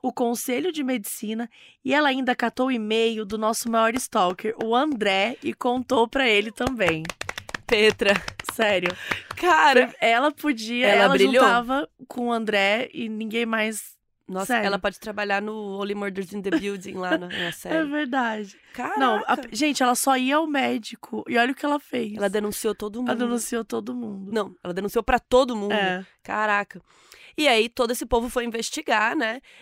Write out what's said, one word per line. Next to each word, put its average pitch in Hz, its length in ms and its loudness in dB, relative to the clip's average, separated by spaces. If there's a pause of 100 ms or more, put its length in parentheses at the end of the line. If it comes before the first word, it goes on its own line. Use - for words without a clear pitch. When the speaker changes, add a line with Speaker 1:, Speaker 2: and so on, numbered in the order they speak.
Speaker 1:
o 254 100 -2
Conselho 247 580 -2
de 302 140 -4
Medicina. 226 640 -6 (340)
E 262 80 0
ela 294 180 4
ainda 254 260 0
catou 247 320 0
o 262 40 0
e-mail 220 520 0
do 208 120 -6
nosso 220 340 -2
maior 226 240 2
stalker, 202 680 0
o 226 140 2
André, 220 640 0
e - 100 -4
contou 247 540 0
pra 262 220 0
ele 214 240 2
também. 208 500 0 (640)
Speaker 2:
Petra. 214 460 4 (400)
Speaker 1:
Sério. 185 420 0 (420)
Speaker 2:
Cara. 294 640 6
Speaker 1:
Ela 233 300 4
podia, 240 560 -2
Speaker 2:
Ela - 180 6
Speaker 1:
ela 277 100 6
Speaker 2:
brilhou. 254 200 4
Speaker 1:
juntava 262 540 4 (180)
com 240 220 -6
o 233 40 0
André 214 600 0
e 226 160 -6
ninguém 220 380 -4
mais. 220 540 -4 (280)
Speaker 2:
Nossa, 190 180 -6
Speaker 1:
Sério. 226 200 0
Speaker 2:
ela 196 120 0
pode 196 200 -4
trabalhar 202 440 -4
no 208 360 -8
Only 202 160 -4
Murders 196 380 -6
in 208 80 -6
the 190 100 -6
Building 202 440 -4
lá 180 240 -2
na, 180 80 -8
na 180 80 -12
Speaker 1:
<laughs> 175 140 -6
É 165 40 -8
Speaker 2:
série. 320 360 -4
Speaker 1:
verdade. 240 680 -4 (160)
Speaker 2:
Caraca. 277 260 -6
Speaker 1:
Não, 240 180 2 (100)
a, - 100 2 (140)
gente, 269 320 0
ela 247 120 4
só 262 220 2
ia 262 200 2
ao 320 100 2
médico. 247 840 -4
E 240 80 0
olha 240 160 4
o - 20 -2
que - 120 -6
ela 294 120 0
fez. 220 380 -6
Speaker 2:
Ela 202 140 0
denunciou 208 440 -2
todo 214 260 -8
mundo. 247 100 -2
Speaker 1:
Ela 240 80 0
denunciou 240 460 -2
todo 233 300 -6
mundo. 208 380 -10
Speaker 2:
Não, 196 300 -2
ela 180 100 -8
denunciou 196 300 -2
pra 247 160 2
todo 254 380 4
mundo. 208 160 -2
Speaker 1:
É. 190 340 0 (160)
Speaker 2:
Caraca. 202 580 -2 (560)
E 302 120 4
aí, 233 200 4
todo 233 220 0
esse 247 160 -4
povo 240 240 0
foi 240 140 -2
investigar, 226 720 -2
né? 240 240 -2 (220)